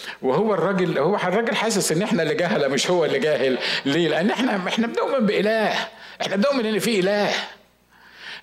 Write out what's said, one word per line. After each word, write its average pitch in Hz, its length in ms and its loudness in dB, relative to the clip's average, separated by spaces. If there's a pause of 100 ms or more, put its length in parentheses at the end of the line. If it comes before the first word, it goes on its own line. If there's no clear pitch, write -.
(220)
وهو 175 320 2
الراجل، 175 440 0
هو 160 180 2
الراجل 190 400 0
حاسس 202 360 0
إن 160 100 2
إحنا 208 220 0
اللي 151 100 0
جهلة، 160 340 0
مش 131 220 0
هو 175 160 4
اللي 139 140 0
جاهل. 131 380 2 (280)
ليه؟ 156 220 2
لأن 160 220 2
إحنا، 208 380 -2
إحنا 226 200 0
بنؤمن 277 380 0
بإله، 208 480 2 (480)
إحنا - 140 -4
بنؤمن 254 300 2
إن 214 140 0
في 214 200 2
إله 196 300 2 (1120)